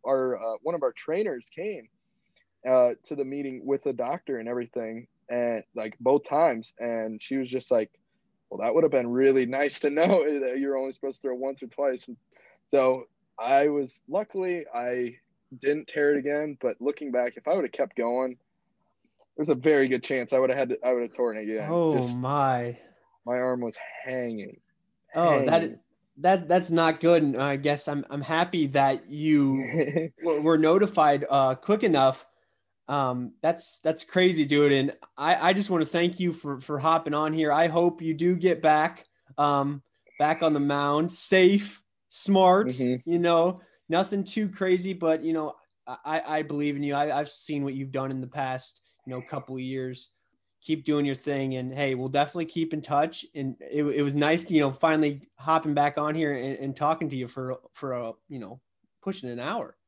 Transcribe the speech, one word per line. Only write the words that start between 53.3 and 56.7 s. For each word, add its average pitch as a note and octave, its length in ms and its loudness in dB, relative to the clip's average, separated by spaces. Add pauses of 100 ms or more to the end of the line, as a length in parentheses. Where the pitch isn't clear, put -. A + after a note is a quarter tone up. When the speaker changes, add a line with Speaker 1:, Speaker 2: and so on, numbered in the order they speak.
Speaker 2:
And C3+ 280 -6
it, D3 220 -4
it C#3+ 200 0
was C#3 100 0
nice D#3 300 2
to, F3 100 -6
you D#3 60 6
know, C#3 120 2
finally D3+ 640 0
hopping D#3 380 0
back C#3+ 240 0
on D3+ 160 -2
here D#3 200 -2
and, C3 260 -6
and C3+ 160 -6